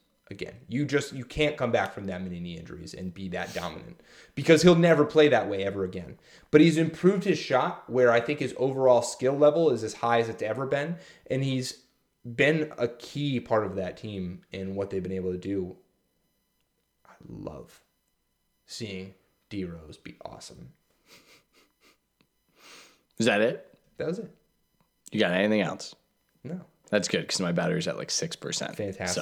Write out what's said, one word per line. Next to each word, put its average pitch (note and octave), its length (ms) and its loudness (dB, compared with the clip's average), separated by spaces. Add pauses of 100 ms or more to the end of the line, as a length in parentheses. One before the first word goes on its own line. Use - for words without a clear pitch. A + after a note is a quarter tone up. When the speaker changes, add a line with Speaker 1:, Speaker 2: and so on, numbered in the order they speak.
(300)
Speaker 1:
again. - 240 -12 (140)
You C3 180 -2
just, C3+ 260 -2
you B2+ 120 -10
can't D3 320 -2
come B2 140 -2
back G#2 220 0
from G2+ 140 -10
that F#2 160 -6
many F2 180 -8
knee F2 160 -10
injuries E2+ 380 -14
and F2+ 180 -10
be F#2+ 160 -10
that F2 260 -6
dominant E2 460 -10 (340)
because D#3 280 4
he'll F3 120 10
never E3 300 6
play D3+ 240 6
that A2 200 2
way G2 140 -4
ever G2 220 -2
again. F2 340 -8 (320)
But D#3 120 10
he's D#3+ 160 6
improved F3+ 460 2
his F#3+ 140 0
shot C#3+ 500 -2
where B2 220 4
I A#2+ 100 6
think C#3+ 200 -2
his C3 160 -4
overall C3 460 6
skill B2+ 340 0
level D3+ 340 6
is A#2 140 -2
as G#2+ 100 -6
high A#2 260 2
as A2+ 80 0
it's A2 140 -8
ever A2 240 -4
been. C#3+ 300 -2 (340)
And C3+ 140 -2
he's C3 340 -4 (460)
been D3 540 2
a A#2+ 100 0
key C#3 520 -4
part A2 260 0
of F#2+ 100 -6
that F2+ 200 -6
team F#2 460 -10 (100)
and F#2+ 220 -8
what G2 160 -4
they've G2 120 -4
been F#2 100 -6
able F#2 200 -4
to F#2 60 -6
do. F#2 380 -6 (1300)
I - 60 -20 (160)
love G#1 520 -16 (840)
seeing F#2+ 460 -12 (380)
D G2+ 140 -6
Rose E2 340 -14
be - 260 -18
awesome. - 460 -18 (2500)
Speaker 2:
Is A2+ 80 2
that G#2 160 4
it? - 260 -2 (300)
Speaker 1:
That - 100 -6
was F3+ 100 -6
it. G3 120 -12 (800)
Speaker 2:
You G#2+ 100 -2
got F2+ 120 2
anything G#2 280 2
else? - 340 -6 (480)
Speaker 1:
No. E3+ 180 -12 (300)
Speaker 2:
That's G#3 180 0
good, E3 180 -2
'cause - 140 -4
my - 120 0
battery's E2+ 360 -2
at, C#2 80 -4
like, - 140 -10
six - 260 -6
percent. - 400 -8
Speaker 1:
Fantastic. F#2 460 -6